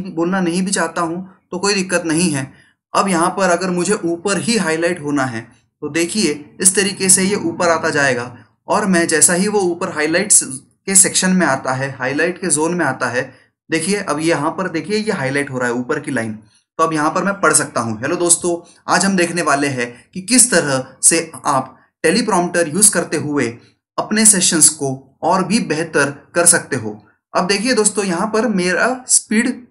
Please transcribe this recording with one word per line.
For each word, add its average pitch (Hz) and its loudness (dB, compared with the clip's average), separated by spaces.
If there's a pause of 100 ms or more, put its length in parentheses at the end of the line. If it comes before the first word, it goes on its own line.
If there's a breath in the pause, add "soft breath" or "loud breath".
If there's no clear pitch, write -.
(140)
बोलना 175 0
नहीं 175 0
भी 190 -2
चाहता 175 -2
हूँ 175 -4 (240 loud breath)
तो 180 -6
कोई 202 -2
दिक्कत 185 0
नहीं 165 2
है। 135 -4 (420 soft breath)
अब 143 2
यहाँ 175 2
पर 185 0
अगर 175 0
मुझे 175 0
ऊपर 175 -2
ही 226 0
हाईलाइट 170 0
होना 143 0
है 113 -6 (400 soft breath)
तो 147 -6
देखिए 165 -2
इस 190 2
तरीके 190 0
से 190 4
ये 196 2
ऊपर 165 0
आता 165 2
जाएगा, 131 0 (360 loud breath)
और 202 0
मैं 170 2
जैसा 160 2
ही 185 2
वो 208 2
ऊपर 175 -2
हाईलाइट्स 160 0
के 139 -8
सेक्शन 190 2
में 180 4
आता 131 0
है, 135 -4
हाईलाइट 147 -2
के 190 -4
जोन 156 0
में 165 0
आता 127 -2
है, 123 -2 (460 loud breath)
देखिए 165 0
अब 147 -4
यहाँ 160 0
पर 180 -4
देखिए 165 -4
ये 214 -2
हाईलाइट 139 -2
हो 127 -4
रहा 123 0
है 117 -2
ऊपर 123 -2
की 147 -8
लाइन, 113 -4 (460 soft breath)
तो 160 4
अब 160 0
यहाँ 151 0
पर 180 -2
मैं 196 0
पढ़ 156 4
सकता 135 0
हूँ। 110 -4
हेलो 143 -2
दोस्तों, 170 0 (300 loud breath)
आज 180 2
हम 196 2
देखने 170 0
वाले 143 2
हैं 123 -4 (200 loud breath)
कि 185 -8
किस 240 2
तरह 143 2 (180)
से 160 2 (140)
आप 139 -2 (280 soft breath)
teleprompter 175 2
यूज़ 165 2
करते 170 -2
हुए 143 -2 (500 soft breath)
अपने 214 0
सेशंस 180 4
को - -8
और 180 2
भी 190 2
बेहतर 156 0 (240)
कर 170 4
सकते 165 2
हो। 107 -6 (320 soft breath)
अब 180 0
देखिए 202 0
दोस्तों, 208 2
यहाँ 185 -2
पर 220 0
मेरा 180 2 (220)
स्पीड - 0 (220)